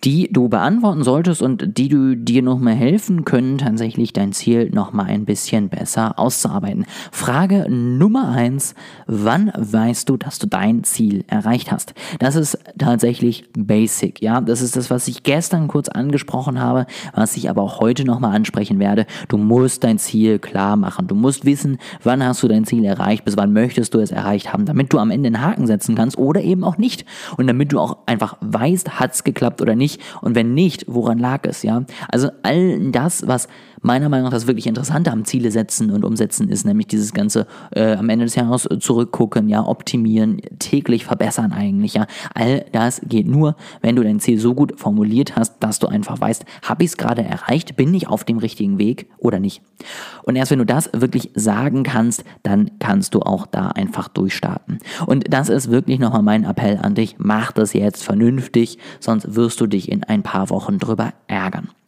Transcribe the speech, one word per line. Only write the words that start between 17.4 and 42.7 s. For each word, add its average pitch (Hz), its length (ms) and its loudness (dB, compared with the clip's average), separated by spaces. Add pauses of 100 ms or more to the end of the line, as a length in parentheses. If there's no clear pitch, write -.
aber 98 120 0
auch 98 180 -4
heute 123 240 2
noch 123 160 0
mal 117 100 0
ansprechen 104 480 0
werde. 101 260 2 (220)
Du - 100 -2
musst 120 460 4
dein 113 160 4
Ziel 110 400 2
klar 98 380 0
machen. 92 320 -2
Du 95 80 0
musst 131 280 0
wissen, 143 340 0 (260)
wann 127 200 2
hast 123 160 0
du 131 60 0
dein 107 200 4
Ziel 113 180 2
erreicht, 98 400 0
bis 101 120 -2
wann 101 160 2
möchtest 117 420 0
du 113 40 6
es 104 140 0
erreicht 101 400 -4
haben, 208 120 0
damit 139 280 2
du 147 80 4
am 110 100 2
Ende 135 160 0
einen 113 140 0
Haken 143 260 0
setzen 104 300 0
kannst 117 220 0
oder 147 220 2
eben 185 220 0
auch 170 160 -2
nicht. 226 260 -2 (320)
Und 131 120 2
damit 139 240 2
du 123 80 0
auch - 260 -4
einfach 113 360 -2
weißt, 117 580 0
hat's - 240 -2
geklappt - 360 0
oder 113 140 2
nicht. 131 140 2 (320)
Und 123 140 -2
wenn 117 180 2
nicht, 165 340 2
woran 120 320 0
lag 127 280 -2
es, - 160 -6
ja? 117 240 0 (240)
Also 131 180 2 (140)
all 135 480 2
das, 127 360 -2
was 123 220 0 (320)
meiner 127 280 2
Meinung 131 160 2
nach 127 80 -2
das 117 160 -2
wirklich 113 180 0
Interessante 143 460 0
am 110 120 -2
Ziele 117 280 0
setzen 110 400 0
und 101 120 0
umsetzen 107 440 0
ist, 98 180 -2
nämlich 104 220 0
dieses 107 260 -2
ganze, 104 320 0 (240)
äh, 110 240 2
am 104 140 -2
Ende 117 160 2
des 117 100 -4
Jahres 120 340 0 (120)
zurückgucken, 117 680 0
ja, 107 160 2
optimieren, 110 800 0 (160)
täglich - 460 0
verbessern 110 480 -2
eigentlich, 101 420 0
ja. 107 120 2 (280)
All 120 380 0